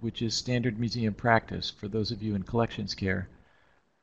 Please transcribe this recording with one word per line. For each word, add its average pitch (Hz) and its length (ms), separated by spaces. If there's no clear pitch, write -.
which 113 200
is 113 140
standard 120 420
museum 113 360
practice 110 560
for - 180
those 107 240
of 104 100
you 107 140
in 95 80
collections 113 500
care. 95 360